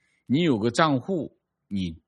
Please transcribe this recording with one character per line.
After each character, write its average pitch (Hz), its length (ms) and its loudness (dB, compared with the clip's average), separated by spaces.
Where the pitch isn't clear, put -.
你 143 180 0
有 151 140 2
个 110 140 0
账 147 300 2
户， 165 360 -6
你 90 420 -6